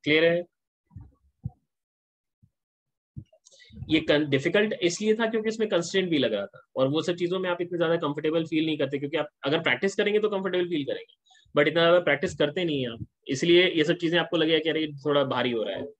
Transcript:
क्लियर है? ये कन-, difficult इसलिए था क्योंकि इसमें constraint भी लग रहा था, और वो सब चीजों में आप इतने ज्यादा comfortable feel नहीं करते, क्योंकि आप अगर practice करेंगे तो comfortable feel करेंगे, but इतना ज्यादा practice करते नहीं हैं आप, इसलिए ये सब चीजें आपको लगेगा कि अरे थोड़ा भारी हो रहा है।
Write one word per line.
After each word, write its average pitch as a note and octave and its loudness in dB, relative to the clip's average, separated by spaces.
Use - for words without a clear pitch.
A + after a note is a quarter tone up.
क्लियर D#3 2
है? E3+ 2
ये D#3 4
कन-, D3+ 2
difficult F3 2
इसलिए G#3 2
था A3+ 0
क्योंकि A3 -2
इसमें A3 -2
constraint F#3 0
भी D#3+ 2
लग A#2 2
रहा G2+ -2
था, - -20
और C3 2
वो D3+ 0
सब F3 -2
चीजों F3+ -2
में F#3 -4
आप F3 -2
इतने F3 -6
ज्यादा E3 2
comfortable D#3 -2
feel D#3 0
नहीं D#3 -2
करते, C#3 -2
क्योंकि C#3+ -6
आप D3 -2
अगर D3 0
practice D#3+ 0
करेंगे G#3 0
तो G#3 0
comfortable F#3 -2
feel D3+ -4
करेंगे, - -10
but D3 4
इतना D#3+ 2
ज्यादा E3+ 6
practice D3 0
करते D#3 0
नहीं C#3+ -2
हैं A#2+ -4
आप, A2+ -12
इसलिए F3 4
ये D#3+ 0
सब D#3+ 0
चीजें E3 0
आपको E3 -2
लगेगा D#3+ 2
कि D#3+ -2
अरे D#3 -2
थोड़ा C#3+ 2
भारी B2 0
हो A2 -2
रहा G2 -6
है। - -8